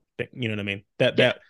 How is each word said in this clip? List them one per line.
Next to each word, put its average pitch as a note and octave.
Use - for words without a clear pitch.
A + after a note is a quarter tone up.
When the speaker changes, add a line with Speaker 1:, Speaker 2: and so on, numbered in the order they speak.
Speaker 1:
Th-, A#2+
you B2
know G#2+
what G#2
I G2+
mean? G2+
That, -
Speaker 2:
Yeah. B2+
Speaker 1:
that, A#2